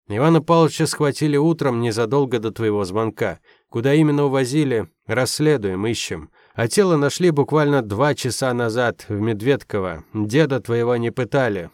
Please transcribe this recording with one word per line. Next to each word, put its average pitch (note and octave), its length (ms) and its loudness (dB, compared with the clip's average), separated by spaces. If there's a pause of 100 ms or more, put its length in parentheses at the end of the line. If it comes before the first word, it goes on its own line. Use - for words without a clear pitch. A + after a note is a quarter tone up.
Ивана D3 340 2
Павловича E3 460 2
схватили D3 500 0
утром C#3+ 440 0
незадолго A#2+ 580 0
до A2 140 -4
твоего G#2 320 0
звонка. G#2 560 -4 (280)
Куда A#2+ 260 0
именно D3 300 4
увозили, C3+ 640 0 (180)
расследуем, A2+ 800 0
ищем. G2+ 440 -6 (240)
А A2+ 140 -2
тело F#3 280 2
нашли C#3+ 360 2
буквально C#3+ 500 2
два A#2 320 0
часа B2+ 400 -2
назад A#2+ 540 -2
в G#2 120 -4
Медведково. G#2+ 840 -2 (100)
Деда B2 460 0
твоего A#2 360 0
не A#2 140 -2
пытали, A2 640 -2